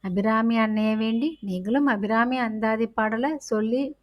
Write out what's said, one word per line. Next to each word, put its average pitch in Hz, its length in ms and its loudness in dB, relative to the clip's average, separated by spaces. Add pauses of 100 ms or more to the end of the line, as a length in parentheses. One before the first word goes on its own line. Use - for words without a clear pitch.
அபிராமி 220 560 2
அன்னையை 214 380 2
வேண்டி 226 460 -2
நீங்களும் 202 440 0
அபிராமி 226 520 2
அந்தாதி 220 500 0
பாடலை 226 500 -2
சொல்லி 247 640 -2